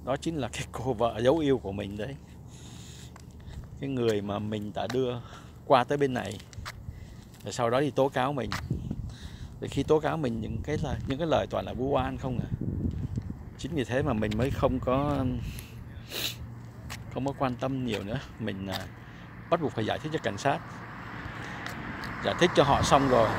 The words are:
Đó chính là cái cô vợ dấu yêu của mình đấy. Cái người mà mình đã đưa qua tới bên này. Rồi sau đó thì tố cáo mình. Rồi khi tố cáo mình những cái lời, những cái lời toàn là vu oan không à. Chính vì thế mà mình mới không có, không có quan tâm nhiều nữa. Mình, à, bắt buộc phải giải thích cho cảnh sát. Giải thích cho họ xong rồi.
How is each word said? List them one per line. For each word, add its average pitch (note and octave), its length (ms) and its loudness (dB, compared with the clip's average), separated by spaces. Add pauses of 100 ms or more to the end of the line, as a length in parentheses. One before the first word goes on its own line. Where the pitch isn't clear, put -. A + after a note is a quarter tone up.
Đó C3 120 0
chính E3 200 -2
là A#2+ 160 0
cái - 200 -6
cô B2 200 -2
vợ A2+ 320 2
dấu D3 140 8
yêu C3+ 200 4
của G2 140 -4
mình G2+ 240 -4
đấy. G#2+ 200 -6 (1600)
Cái C#3 100 -2
người A2+ 320 4
mà G2+ 160 0
mình G#2 360 -2
đã F#2+ 180 -2
đưa B2 280 2 (460)
qua B2 180 10
tới D3 140 2
bên C3+ 160 4
này. G2+ 240 -2 (1040)
Rồi G2+ 80 -4
sau A#2 180 2
đó B2+ 100 6
thì D3 100 2
tố C3+ 180 4
cáo C3 240 2
mình. A2+ 180 -2 (1120)
Rồi A2 80 -4
khi C#3 140 0
tố D#3 180 6
cáo D3+ 160 0
mình A#2 240 0
những A2 240 -4
cái D3 180 -2
lời, B2 140 0 (100)
những C3+ 120 -2
cái E3 100 0
lời A2 220 4
toàn G2+ 140 0
là F#2+ 80 -6
vu B2+ 180 0
oan C3 280 2
không B2+ 200 -2
à. - 100 -2 (1080)
Chính C#3+ 160 -6
vì C3 100 2
thế B2+ 180 2
mà D3 100 2
mình G#2+ 260 2
mới C3+ 120 2
không C3 300 2
có, C3+ 440 2 (1900)
không C3 120 -2
có C#3 120 0
quan B2+ 180 2
tâm C3 300 -2
nhiều G2 180 0
nữa. A2+ 140 -2 (200)
Mình, G2 280 -4
à, F#2+ 200 -2 (640)
bắt E3+ 100 4
buộc C3 120 0
phải A2+ 140 0
giải F#2+ 120 2
thích D#3 140 -6
cho D#3 100 -2
cảnh G2+ 160 -2
sát. D3 200 2 (1700)
Giải G2+ 140 2
thích F3 160 8
cho D3+ 100 10
họ B2+ 180 6
xong C#3 260 8
rồi. A#2 200 8 (100)